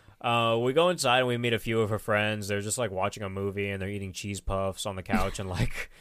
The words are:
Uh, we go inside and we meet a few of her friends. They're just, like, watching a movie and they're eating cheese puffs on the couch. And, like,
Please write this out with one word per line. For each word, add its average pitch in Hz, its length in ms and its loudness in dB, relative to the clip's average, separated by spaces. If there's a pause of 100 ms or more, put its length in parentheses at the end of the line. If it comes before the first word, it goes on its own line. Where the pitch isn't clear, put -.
(200)
Uh, 117 400 2
we 127 120 2
go 165 160 4
inside 127 320 4
and 127 80 2
we 120 100 2
meet 120 140 0
a 110 60 2
few 113 220 0
of 107 100 2
her 107 80 0
friends. 107 500 0
They're 101 120 0
just, 104 180 -2
like, 117 120 0
watching 95 320 -2
a 98 60 -4
movie 98 400 -2
and 98 120 -4
they're 95 80 -4
eating 98 240 -6
cheese 101 280 -6
puffs 95 460 -2
on 101 100 -4
the 92 60 -8
couch. 98 360 0
And, 98 100 -6
like, - 420 -2 (100)